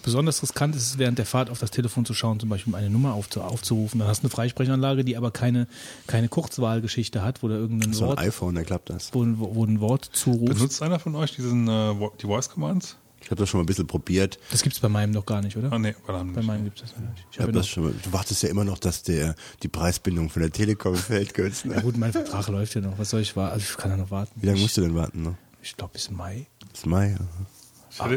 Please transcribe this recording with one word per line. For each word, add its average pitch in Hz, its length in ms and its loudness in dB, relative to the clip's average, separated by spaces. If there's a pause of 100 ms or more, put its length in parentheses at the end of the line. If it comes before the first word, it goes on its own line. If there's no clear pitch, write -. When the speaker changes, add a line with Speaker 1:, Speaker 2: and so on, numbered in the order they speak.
Speaker 1:
Besonders 143 400 2
riskant 147 340 0
ist 127 80 -2
es, 131 140 -2
während 123 220 2
der 110 60 0
Fahrt 127 240 0
auf 120 100 -8
das 113 120 -2
Telefon 120 340 0
zu 120 80 -4
schauen, 110 260 0
zum 113 100 -2
Beispiel 101 240 0
um - 60 -4
eine 104 100 0
Nummer 123 240 4
aufzu-, 104 280 -4
aufzurufen. 113 580 0
Dann 107 80 2
hast 107 120 2
du - 40 0
eine 120 80 2
Freisprechanlage, 131 720 2
die 123 140 0
aber 120 140 0
keine, 123 360 2 (400)
keine 117 220 2
Kurzwahlgeschichte 113 920 -2
hat, 120 220 -2
wo 113 60 0
du 107 60 0
irgendein 110 380 0
Speaker 2:
So 107 120 2
ein - 60 2
Speaker 1:
Wort, 143 80 0
Speaker 2:
iPhone, 90 360 0
der 82 80 -2
klappt - 260 -4
das. 87 240 -8
Speaker 1:
wo, 123 120 2 (120)
wo, 110 180 -4
wo 113 100 4
ein 107 160 4
Wort 120 320 2
zurufst. 120 420 2
Speaker 3:
Benutzt 127 260 2
einer 165 180 0
von 156 160 -4
euch 151 200 -2
diesen, 120 320 2
äh, 107 320 2
Vo-, 104 200 -2
die - 80 -6
Voice 110 220 0
Commands? 170 460 -2 (260)
Speaker 2:
Ich - 80 -20
hab - 80 0
das 101 120 2
schon 98 100 2
mal 87 40 4
ein 82 40 2
bisschen 92 180 2
probiert. 92 540 0 (120)
Speaker 1:
Das - 120 4
gibt's - 160 -2
bei 120 100 4
meinem 104 220 2
noch 107 140 0
gar 104 160 0
nicht, 101 160 -2
oder? 123 160 0
Speaker 3:
Ah, 117 40 2
nee, 107 160 0 (140)
bei 98 60 -4
deinem 90 200 -4
Speaker 1:
Bei 120 60 -2
Speaker 3:
nicht. 110 80 0
Speaker 1:
meinem 107 160 -2
gibt's 101 180 -8
das 120 120 -14
noch 117 80 -10
nicht. 117 180 -8
Ich - 140 -20
Speaker 2:
Ich - 60 -6
hab - 100 2
Speaker 1:
hab 110 40 2
ja 113 60 4
Speaker 2:
das 92 80 2
Speaker 1:
noch - 60 -6
Speaker 2:
schon 85 100 0
mal, 71 180 0
du 92 120 -4
wartest 92 280 -2
ja 107 80 2
immer 101 140 2
noch, 98 160 -2
dass - 240 -2
der, 78 320 0 (260)
die - 60 -2
Preisbindung 85 640 0
von 87 120 0
der 80 100 2
Telekom 101 440 0
<laughs> - 0 -
fällt, 98 380 0
Götz, - 320 -2
ne? - 100 -4
Speaker 1:
Ja - 60 2
gut, 117 160 0
mein 113 160 2
Vertrag 107 340 -2
läuft 101 260 -2
ja 110 80 -2
noch. 98 160 -4
Was 107 120 -4
soll 113 100 0
ich 104 160 -2
wa-, 98 140 0
also 104 200 -4
ich - 80 -8
kann 95 140 -2
ja 95 60 0
noch 95 140 -2
warten. 98 200 -4 (100)
Speaker 2:
Wie 98 60 0
lange 98 100 6
Speaker 1:
Ich 98 60 4
Speaker 2:
musst - 140 2
du 104 40 4
denn 85 140 4
warten 82 280 -2
noch? 85 120 -2 (260)
Speaker 1:
Ich - 140 -14
glaub, - 160 -10
bis - 180 -10
Mai. 95 380 -10 (240)
Speaker 2:
Bis - 140 -12
Mai, 98 300 4
aha. 92 300 -6 (460)
Speaker 3:
Ich - 140 -12
hätte, 120 100 2